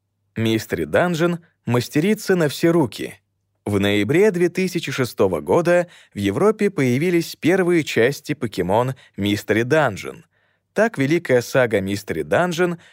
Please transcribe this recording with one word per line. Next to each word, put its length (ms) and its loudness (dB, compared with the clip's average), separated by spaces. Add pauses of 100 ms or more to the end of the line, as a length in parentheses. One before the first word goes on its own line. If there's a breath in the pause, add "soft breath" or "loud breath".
(360)
Mystery 480 -2
Dungeon 560 0 (260 soft breath)
мастерится 680 0
на 120 2
все 220 0
руки. 500 -2 (460)
В 140 0
ноябре 500 2
две 180 0
тысячи 440 -4
шестого 480 0
года 480 2 (260 loud breath)
в 40 -10
Европе 520 0
появились 640 0
первые 480 2
части 500 0
Pokemon 600 -2 (220 loud breath)
Mystery 480 0
Dungeon. 580 -2 (520)
Так 220 0
великая 460 2
сага 380 0
Mystery 420 -4
Dungeon 560 0 (140 soft breath)